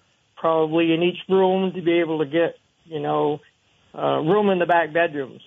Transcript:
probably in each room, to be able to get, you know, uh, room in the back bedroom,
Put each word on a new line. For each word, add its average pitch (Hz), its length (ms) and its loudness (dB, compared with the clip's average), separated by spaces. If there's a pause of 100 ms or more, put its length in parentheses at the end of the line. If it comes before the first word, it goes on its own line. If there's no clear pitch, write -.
(360)
probably 160 560 2
in 165 100 0
each 175 260 -2
room, 190 440 2
to 185 100 -8
be 170 180 2
able 160 180 -2
to 151 80 -2
get, 160 320 -2 (280)
you 160 140 -10
know, 151 400 -2 (560)
uh, 143 240 -2
room 202 300 2
in 190 80 0
the 170 80 0
back 165 260 2
bedroom, 147 540 -2